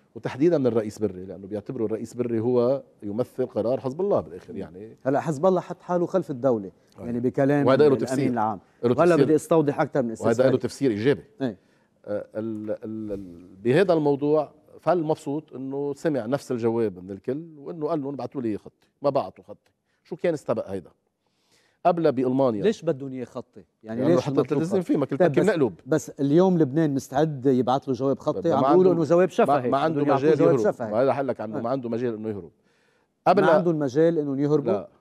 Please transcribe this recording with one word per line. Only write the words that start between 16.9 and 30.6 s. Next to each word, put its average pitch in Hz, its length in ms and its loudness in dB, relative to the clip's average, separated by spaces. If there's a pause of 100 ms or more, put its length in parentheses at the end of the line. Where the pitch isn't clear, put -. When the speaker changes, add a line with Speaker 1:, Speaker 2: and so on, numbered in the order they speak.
Speaker 1:
من 95 60 -14
الكل، 127 340 -8 (140)
وإنه 151 280 -10
قال 156 160 -4
لهم: 139 120 -8
"ابعتوا 127 280 -8
لي 107 160 -4
خطي"، - 300 -20 (140)
ما 143 80 2
بعتوا 101 340 -4
خطي. - 260 -20 (340)
شو - 120 -14
كان 170 180 0
استبق 117 360 -4
هيدا؟ 95 200 -10 (960)
قبل 170 260 4
بألمانيا. 127 500 0
Speaker 2:
ليش - 200 0
بدهم 139 300 -4
إياه 127 120 -10
خطي؟ - 380 -16 (200)
يعني 113 180 -8
Speaker 1:
لأنه 143 140 2
Speaker 2:
ليش 170 100 2
Speaker 1:
حتى 143 80 -4
Speaker 2:
مطلوب 139 140 2
Speaker 1:
ثلاث 156 240 -2
سنين 190 120 0
Speaker 2:
خطي؟ 175 100 -4
Speaker 1:
فيه 220 60 2
ما 143 80 0
كل 139 100 -4
Speaker 2:
طيب 175 120 4
Speaker 1:
تركيب 151 160 2
Speaker 2:
بس، 185 40 4
Speaker 1:
مقلوب. 151 240 2 (140)
Speaker 2:
بس 151 240 -2
اليوم 170 480 4
لبنان 147 360 2
مستعد 135 520 -2
يبعث 127 420 2
له 135 60 0
جواب 131 240 -2
خطي؟ 151 320 -2
Speaker 1:
ما 147 60 2
Speaker 2:
عم 139 60 2
بيقولوا 175 280 6
Speaker 1:
عنده، 170 120 0
Speaker 2:
إنه 139 80 -2
جواب 175 180 4
Speaker 1:
ما، - 60 -10
Speaker 2:
شفهي، 139 360 2
Speaker 1:
ما 135 80 2
عنده 151 220 0
Speaker 2:
بدهم 143 80 2
يعطوه 139 180 2
Speaker 1:
مجال 156 120 4
Speaker 2:
جواب 165 160 6
Speaker 1:
يهرب. 110 180 0